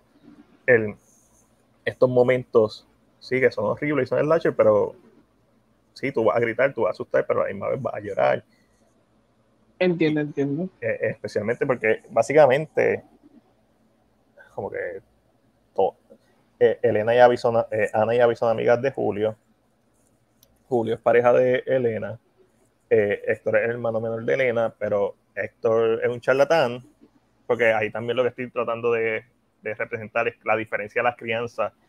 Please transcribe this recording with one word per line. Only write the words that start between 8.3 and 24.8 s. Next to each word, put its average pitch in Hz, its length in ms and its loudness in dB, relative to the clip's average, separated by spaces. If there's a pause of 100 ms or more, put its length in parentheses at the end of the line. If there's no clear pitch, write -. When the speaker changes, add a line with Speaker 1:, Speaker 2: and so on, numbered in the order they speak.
Speaker 2:
Entiendo, 165 420 0
Speaker 1:
Y, 147 40 -2
Speaker 2:
entiendo. 143 440 -4 (120)
Speaker 1:
eh, 110 220 -4
especialmente 107 640 -4
porque 110 440 -2
básicamente 131 920 2 (1500)
como 101 160 -10
que 95 300 -10 (720)
to-, 95 200 0 (640)
eh, 117 240 2
Elena 107 320 0
y 123 40 4
Abby 123 180 8
son, 117 340 0
eh, 107 220 0
Ana 110 220 0
y 123 60 2
Abby 120 160 4
son 120 140 0
amigas 117 320 2
de 135 80 -2
Julio. 107 460 -4 (1300)
Julio 113 260 -2
es - 60 -8
pareja 120 320 4
de 127 340 2
Elena. 113 520 -2 (720)
Eh, 104 360 2
Héctor 110 320 -2
es 104 80 2
el 117 60 -2
hermano 117 280 -4
menor 113 240 -6
de 131 100 0
Elena, 117 420 -2
pero 101 380 -4 (200)